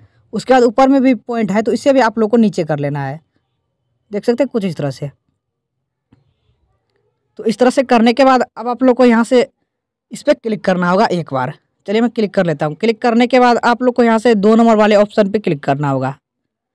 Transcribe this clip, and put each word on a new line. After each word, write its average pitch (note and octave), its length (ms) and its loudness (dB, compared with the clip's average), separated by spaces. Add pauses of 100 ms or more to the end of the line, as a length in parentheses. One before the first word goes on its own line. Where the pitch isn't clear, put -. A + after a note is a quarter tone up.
(340)
उसके A#3 200 -2
बाद B3+ 100 4
ऊपर C4 260 2
में C#4 120 2
भी C4 140 2
पॉइंट A3+ 360 -6
है G#3+ 100 0
तो A3+ 120 -2
इसे C4+ 200 0
भी C4 80 2
आप A3+ 180 0
लोग G#3+ 120 -2
को A#3+ 60 2
नीचे G3+ 260 2
कर D3+ 160 -4
लेना C#3+ 260 -6
है, C#3+ 140 -10 (920)
देख G#3 140 -8
सकते A#3+ 180 0
हैं B3 60 -4
कुछ G3+ 160 -4
इस E3+ 100 -6
तरह C#3+ 160 -6
से। C#3+ 180 -12 (2250)
तो - 40 -12
इस G#3+ 140 -2
तरह B3+ 120 2
से C4+ 140 0
करने A#3+ 300 2
के C4+ 120 2
बाद B3+ 180 2 (140)
अब A3+ 100 -12
आप B3 160 -6
लोग B3+ 140 4
को B3+ 80 4
यहाँ A#3 180 4
से A#3+ 240 0 (640)
इस - 120 -16
पर C#4 120 2
क्लिक G#3+ 280 -8
करना F3+ 260 -2
होगा F#3+ 180 2
एक E3 260 -6
बार। C3 200 -4 (340)
चलिए G#3+ 140 -2
मैं A#3+ 80 0
क्लिक A3 240 -4
कर F#3+ 120 0
लेता D#3 200 -4
हूँ। D3+ 100 -6
क्लिक A3 260 -2
करने A#3+ 260 0
के B3+ 120 2
बाद A#3+ 260 2
आप A#3+ 180 0
लोग B3 120 0
को B3 80 2
यहाँ A3+ 160 2
से A#3+ 160 2
दो G#3+ 200 2
नंबर A3+ 220 4
वाले G#3 180 2
ऑप्शन G#3 360 0
पे G#3+ 80 -4
क्लिक E3 240 -6
करना C#3+ 260 -4
होगा। C3+ 260 -4 (600)